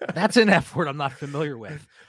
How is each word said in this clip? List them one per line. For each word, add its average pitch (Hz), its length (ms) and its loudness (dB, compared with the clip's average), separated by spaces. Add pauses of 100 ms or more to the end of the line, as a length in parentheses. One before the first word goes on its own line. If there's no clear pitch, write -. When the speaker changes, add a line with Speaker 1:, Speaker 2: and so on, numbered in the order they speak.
Speaker 1:
<laughs> - 140 -8
Speaker 2:
that's 202 220 0
an 220 120 8
F 180 260 2
word 147 140 -2
I'm 139 80 -6
not 139 160 -4
familiar 143 440 -6
with. 113 300 -14 (220)